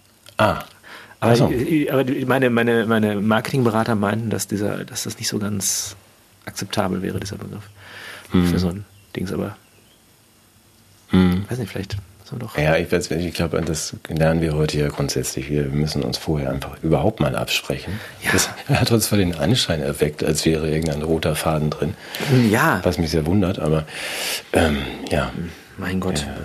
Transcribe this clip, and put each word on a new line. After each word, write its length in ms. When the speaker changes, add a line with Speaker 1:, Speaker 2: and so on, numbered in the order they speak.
Speaker 1:
Ah. 220
Speaker 2:
Aber, 120
Speaker 1:
Ach 40
so. 140
Speaker 2:
äh, 400
aber 140
die, 200
meine, 260
meine, 360
meine 300
Marketingberater 800
meinten, 360
dass 180
dieser, 360
dass 200
das 140
nicht 100
so 100
ganz 560
akzeptabel 560
wäre, 180
dieser 160
Begriff. 280
Speaker 1:
Hm. 160
Speaker 2:
Für 120
so 100
ein 160
Dings, 180
aber 240
Speaker 1:
Hm. 380
Speaker 2:
weiß 100
nicht, 120
vielleicht 260
müssen 100
wir 60
doch 180
Speaker 1:
Ja, 220
ich 120
weiß, 200
ich 240
glaube, 260
das 340
lernen 320
wir 140
heute 240
ja 100
grundsätzlich. 640
Wir 160
müssen 360
uns 140
vorher 340
einfach 320
überhaupt 380
mal 160
absprechen. 560
Speaker 2:
Ja. 80
Speaker 1:
Das 160
hat 200
uns 180
voll 100
den 160
Anschein 480
erweckt, 420
als 220
wäre 240
irgendein 320
roter 340
Faden 320
drin. 240
Speaker 2:
Ja. 320
Speaker 1:
Was 140
mich 140
sehr 160
wundert, 320
aber, 260
ähm, 240
ja. 200
Speaker 2:
Mein 240
Gott. 200
Speaker 1:
Ja. 140